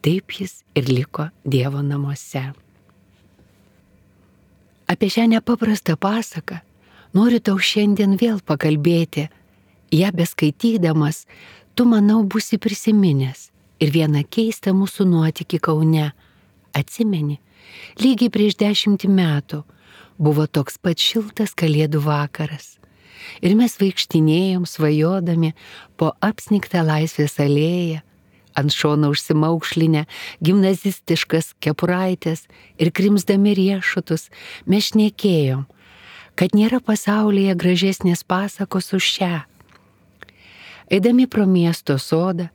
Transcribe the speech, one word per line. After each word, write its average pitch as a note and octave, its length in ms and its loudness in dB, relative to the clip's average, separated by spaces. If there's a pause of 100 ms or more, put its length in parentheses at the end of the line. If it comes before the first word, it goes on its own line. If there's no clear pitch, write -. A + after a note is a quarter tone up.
Taip F3+ 320 -2
jis - 220 -12 (180)
ir B2 80 -2
liko C3+ 460 -4 (100)
Dievo C#3 400 -2
namuose. C#3+ 720 -6 (2250)
Apie G3 240 -2
šią A3+ 160 0
nepaprastą A3 720 0
pasaką G3 640 -6 (540)
noriu A#3 280 4
tau G3 160 -2
šiandien G3+ 560 2
vėl A3 240 0
pakalbėti. D#3 880 0 (640)
Ja F#3 240 2
beskaitydamas, E3 1080 0 (500)
tu, A#3+ 160 4
manau, G#3+ 320 4
būsi G#3 400 -2
prisiminęs F#3+ 840 0 (340)
ir D3 80 2
vieną D3+ 400 2
keistą A3 480 -2
mūsų G3 320 0
nuotykį D#3+ 480 0
Kaune. D#3 540 0 (640)
Atsimeni, D3 680 -4 (580)
lygiai A#3+ 320 2
prieš G#3 320 0
dešimtį G3+ 480 0
metų D3+ 540 0 (580)
buvo D3+ 240 2
toks - 320 -4
pat F3 240 -2
šiltas G#3+ 560 -4
Kalėdų D3+ 480 0
vakaras. D3 680 -6 (680)
Ir F#3+ 160 4
mes A#3+ 220 2
vaikštinėjom, F3+ 920 0
svajodami, D#3+ 840 0 (420)
po D#3+ 140 0 (100)
apsnigtą F#3+ 640 -2
Laisvės D#3 560 -2
alėją, D#3+ 600 0 (540)
ant C#3+ 160 0
šono D3+ 400 2
užsimaukšlinę D#3+ 960 0 (340)
gimnazistiškas F#3 1200 0
kepuraites F3 840 -2 (320)
ir E3 140 0
krimsdami G3+ 640 2
riešutus, F#3 720 -2 (360)
mes G3+ 260 0
šnekėjom, E3 760 0 (680)
kad F3+ 200 0
nėra A3+ 240 2
pasaulyje G#3 760 0
gražesnės F3+ 680 0
pasakos F#3+ 680 -4
už F#3+ 200 -2
šią. F3 240 -2 (1500)
Eidami A#3+ 420 4
pro G#3+ 220 0
miesto E3+ 500 2
sodą E3+ 560 -2